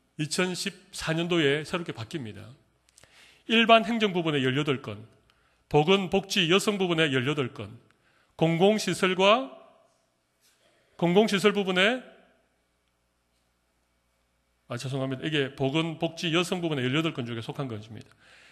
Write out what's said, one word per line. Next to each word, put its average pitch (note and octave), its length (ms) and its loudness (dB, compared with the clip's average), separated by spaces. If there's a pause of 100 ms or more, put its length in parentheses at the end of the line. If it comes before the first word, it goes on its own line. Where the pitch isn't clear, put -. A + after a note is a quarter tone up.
(180)
이천십사 F3+ 960 -4
년도에 D#3+ 520 2
새롭게 E3+ 280 -6
바뀝니다. A2 520 -10 (1000)
일반 A3+ 380 6
행정 G#3+ 280 0
부분에 D#3+ 300 0
열여덟 C3 400 -2
건, G#2+ 240 -14 (600)
보건복지 F3+ 840 2
여성 G3+ 280 2
부분에 D#3+ 340 0
열여덟 C3 400 -2
건, A2 260 -14 (580)
공공시설과, F#3+ 1160 2 (1400)
공공시설 G3+ 560 4
부분에, G3+ 500 2 (2750)
아, B2 80 -8
죄송합니다. C3+ 480 -6
이게 D3 320 -2
보건복지 D#3+ 760 -2
여성 F3+ 260 -2
부분의 D3+ 240 -2
열여덟 D#3 280 0
건 B2 140 -6
중에 A#2 140 -8
속한 C#3+ 280 -8
것입니다. G#2+ 400 -14 (440)